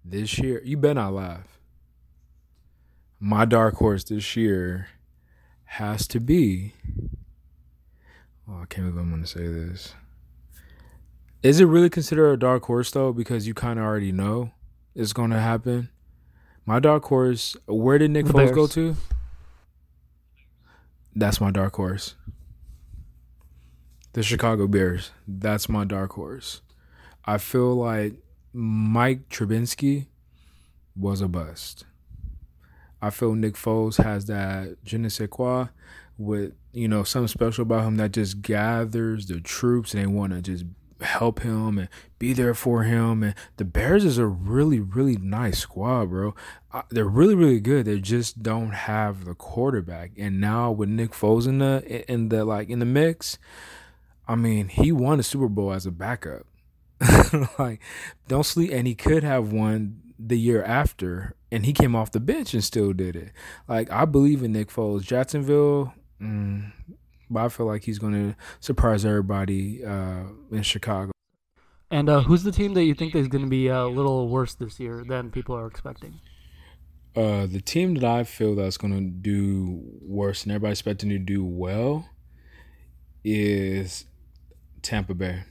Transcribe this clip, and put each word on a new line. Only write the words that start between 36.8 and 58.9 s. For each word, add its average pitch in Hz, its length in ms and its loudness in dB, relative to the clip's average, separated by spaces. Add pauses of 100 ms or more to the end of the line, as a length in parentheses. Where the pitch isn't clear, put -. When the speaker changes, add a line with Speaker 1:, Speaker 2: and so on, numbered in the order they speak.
Speaker 1:
know, 107 160 2
something 120 240 -2
special 117 360 -2
about 113 220 2
him 110 120 0
that 107 140 0
just 101 300 -4
gathers 110 880 -2
the 87 140 -8
troops 120 520 -2
and 101 100 -2
they 98 40 0
wanna 98 340 -2
just 90 240 -8 (360)
help - 400 -2
him 110 380 -2
and 92 100 -6 (300)
be 120 140 -2
there 123 200 2
for 117 300 0
him. 113 400 2
And 104 120 0 (220)
the 101 80 -4
Bears 139 400 4
is 135 120 4
a 120 100 4
really, 110 520 2
really 113 380 0
nice 98 420 -2
squad, 113 520 -2
bro. 98 220 -2 (380)
Uh, 123 200 -10
they're 113 120 0
really, 135 320 6
really 147 240 6
good. 123 260 2
They 104 140 0
just 113 420 -2
don't 110 300 -2
have 104 540 -4
the 87 80 -10
quarterback. 90 840 -4
And 98 220 -2
now 113 320 0
with 104 160 -2
Nick 110 240 -2
Foles 113 360 4
in 135 100 2
the, 135 520 0
in 117 200 -2
the, 110 160 2
like, 107 240 -4
in 120 100 -4
the 120 60 2
mix, 151 520 2 (920)
I 117 60 0
mean, 110 340 0
he 147 240 4
won 139 260 2
a 120 40 0
Super 135 260 -2
Bowl 98 240 -2
as 95 120 -6
a 92 60 -4
backup. 90 540 -8 (560)
<laughs> - 580 6
Like, 120 220 -4 (480)
don't 139 160 2
sleep. - 260 0
And 123 160 0
he 120 80 -2